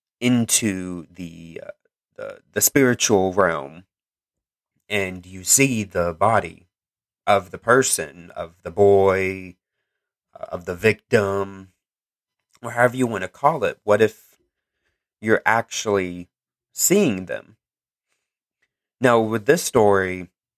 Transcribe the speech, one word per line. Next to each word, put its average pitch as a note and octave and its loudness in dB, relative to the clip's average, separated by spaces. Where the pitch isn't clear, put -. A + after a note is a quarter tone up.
into G2+ -2
the, E2+ -16
uh, - -16
the, - -16
the G#2 -2
spiritual A#2 2
realm E2 0
and F#2 -4
you F#2 -18
see B2+ 2
the F2 -2
body F#2+ -2
of G2 0
the F#2 -14
person, F2 -2
of E2+ -10
the F2 -12
boy, F#2+ 2
uh, - -16
of F2 -10
the F2+ -6
victim, G2 0
or A#2 -10
however A#2+ 2
you B2+ 0
wanna F#2+ -6
call C#3 -4
it? D2+ -6
What G#2 2
if - -2
you're G#2+ 0
actually G2 -4
seeing B2 0
them? - -12
Now, B2 4
with A2 -2
this E3 2
story, F#2+ 0